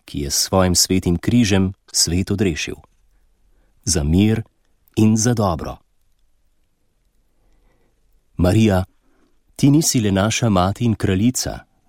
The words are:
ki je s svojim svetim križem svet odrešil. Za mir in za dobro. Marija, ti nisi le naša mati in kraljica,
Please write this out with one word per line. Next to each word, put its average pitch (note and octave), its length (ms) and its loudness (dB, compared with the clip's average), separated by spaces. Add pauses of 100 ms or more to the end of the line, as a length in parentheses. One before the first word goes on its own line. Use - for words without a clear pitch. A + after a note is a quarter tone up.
ki - 160 -10
je C#2+ 100 -6
s - 180 -4
svojim F#2 260 2
svetim F2+ 420 0
križem G2 560 2 (200)
svet F2+ 380 -2
odrešil. F#2+ 460 -4 (1080)
Za D#2+ 200 -2
mir G#2 380 2 (540)
in A2 200 4
za A#2 180 0
dobro. F2 420 -4 (2500)
Marija, F#2+ 480 2 (720)
ti C#3 140 2
nisi C#3+ 300 2
le G#2 100 0
naša G#2 380 0
mati G2 360 0
in A#2 100 0
kraljica, G2 640 -2 (300)